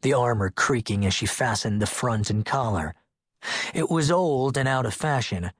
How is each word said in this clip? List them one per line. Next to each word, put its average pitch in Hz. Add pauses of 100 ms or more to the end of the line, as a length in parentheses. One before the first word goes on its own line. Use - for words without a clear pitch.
the 135
armor 120
creaking 104
as 92
she -
fastened 107
the 104
front 113
and 107
collar. 101 (800)
It -
was 156
old 143
and 135
out 131
of 107
fashion 113